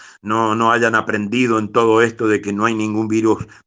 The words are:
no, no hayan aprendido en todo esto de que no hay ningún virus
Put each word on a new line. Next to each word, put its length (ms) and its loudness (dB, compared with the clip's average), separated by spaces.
no, 360 -2
no 160 2
hayan 240 2
aprendido 640 0
en 100 -6
todo 320 4
esto 240 0
de 140 2
que 120 -6
no 120 -2
hay 100 -2
ningún 320 -2
virus 400 0